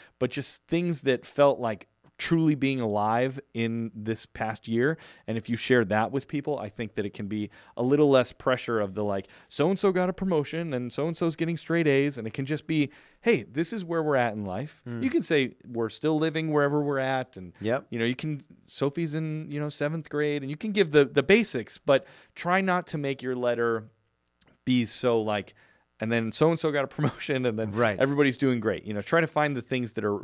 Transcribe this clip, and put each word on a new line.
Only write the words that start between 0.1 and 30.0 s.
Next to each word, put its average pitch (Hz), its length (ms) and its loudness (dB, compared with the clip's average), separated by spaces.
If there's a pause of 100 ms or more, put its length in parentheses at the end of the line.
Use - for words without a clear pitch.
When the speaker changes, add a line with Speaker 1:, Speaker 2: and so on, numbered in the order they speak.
Speaker 1:
but 127 100 0
just - 380 -8
things 170 360 -2
that 127 220 0
felt 143 340 4
like 113 280 -6 (300)
truly 160 380 2
being 131 260 0
alive 113 580 0 (140)
in 117 400 -2
this 110 320 -6
past 110 420 -8
year. 123 300 2 (300)
And 113 100 -2
if 110 120 -8
you 123 60 -2
share 120 300 4
that 104 260 0
with 131 160 -4
people, 143 300 -4
I 107 100 -8
think 107 280 -10
that 104 100 -2
it 101 80 -8
can 104 140 -8
be 104 220 -6 (260)
a 120 80 -2
little 143 260 4
less 131 220 4
pressure 120 480 -2
of 98 160 -4
the, 104 80 -2
like, 98 240 -2 (220)
so-and-so 185 420 0
got 180 180 0
a 180 40 -2
promotion 165 600 -2
and 123 180 -4
so-and-so's 165 440 -2
getting 165 220 -2
straight 165 300 0
A's. 139 300 4
And 110 100 -6
it 107 60 -8
can 135 140 -4
just 147 180 -4
be, 151 240 2 (320)
"Hey, 190 220 2
this 156 280 -4
is 202 140 -6
where 165 160 -2
we're 151 140 2
at 120 180 2
in 104 120 -6
life." 101 420 -8
Speaker 2:
Mm. 117 160 -6
Speaker 1:
You 262 80 0
can 320 100 0
say, 143 340 0 (120)
"We're 117 220 -4
still 156 280 -2
living 160 340 -2
wherever 147 300 2
we're 143 180 -2
at." 131 380 -4
And, 90 240 -14
Speaker 2:
Yep. 113 300 -2
Speaker 1:
you 120 80 -4
know, 113 60 0
you 127 100 0
can, 151 260 -6 (220)
Sophie's 147 500 -4
in, 156 380 -6
you 143 80 -6
know, 147 100 -6
seventh 147 400 -6
grade, 147 320 -2
and 135 80 -6
you 151 80 -6
can 220 140 -6
give 185 200 2
the, 147 140 8
the 139 180 2
basics, 185 540 2
but 135 280 4 (280)
try 180 280 0
not 180 260 0
to 165 100 -6
make 139 240 -4
your 127 140 -4
letter 117 540 0 (760)
be 123 200 2
so, 117 360 2
like, 104 320 -4 (460)
"And 113 120 -2
then 113 200 0
so-and-so 160 400 2
got 143 120 0
a 131 40 -4
<laughs> - 100 -18
promotion," 135 480 -2
and 110 120 0
then 110 140 -2
Speaker 2:
Right. 107 280 2
Speaker 1:
everybody's 139 380 2
doing 127 220 2
great. 104 260 -2
You 104 80 -6
know, 104 80 -4
try 165 200 2
to 156 60 2
find 147 280 0
the 120 60 -4
things 123 320 -4
that 107 120 -4